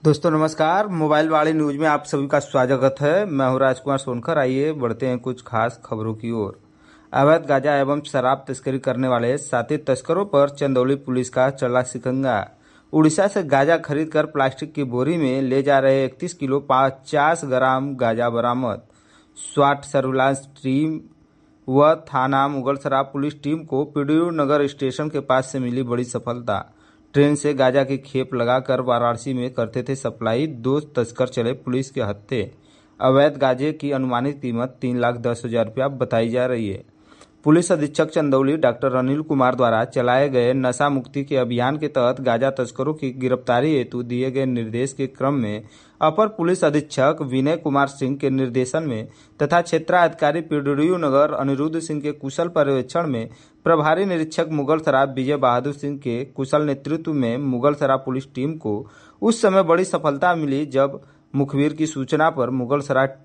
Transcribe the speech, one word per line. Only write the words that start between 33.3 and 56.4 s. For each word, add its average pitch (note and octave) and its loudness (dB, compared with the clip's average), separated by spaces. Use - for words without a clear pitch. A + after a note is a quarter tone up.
गांजे C3+ 0
की D3 -6
अनुमानित C3 -2
कीमत B2 -4
तीन B2 -2
लाख A#2+ 0
दस A#2 -4
हजार A2+ 0
रुपया C3 -2
बताई A#2+ -2
जा B2 0
रही A#2 -2
है। F#2+ -10
पुलिस E3 4
अधीक्षक D#3 0
चंदौली C#3 2
डॉक्टर C3 0
अनिल C3 0
कुमार C3+ 2
द्वारा A#2 2
चलाए B2+ 2
गए B2+ 2
नशा C3 0
मुक्ति C#3 -4
के C#3 -4
अभियान B2 0
के D3 -4
तहत B2+ 0
गांजा B2+ 0
तस्करों C3+ -4
की D3 -6
गिरफ्तारी B2+ 0
हेतु B2 -4
दिए B2 -4
गए C3+ -2
निर्देश A#2+ -4
के C3+ -6
क्रम C3+ -2
में G#2+ -4
अपर D#3 2
पुलिस F3+ -2
अधीक्षक D3 2
विनय C3+ 0
कुमार C#3 0
सिंह C#3 -4
के C#3 0
निर्देशन C3 -2
में A#2 -6
तथा F3+ 2
क्षेत्राधिकारी E3 2
पीडीओ D3 0
नगर D3 2
अनिरुद्ध C#3+ -2
सिंह D#3 -6
के D3 -4
कुशल D3 -4
पर्यवेक्षण C#3+ 0
में A#2 -4
प्रभारी E3 4
निरीक्षक E3 -2
मुगलसराय D3 2
विजय C3+ -2
बहादुर B2+ 2
सिंह C#3+ -8
के B2+ -6
कुशल C#3+ -2